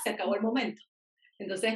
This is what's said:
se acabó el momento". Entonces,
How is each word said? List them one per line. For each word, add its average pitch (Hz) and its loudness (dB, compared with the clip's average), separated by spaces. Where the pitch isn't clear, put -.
se 226 0
acabó 196 0
el 202 0
momento". 226 0
Entonces, 196 0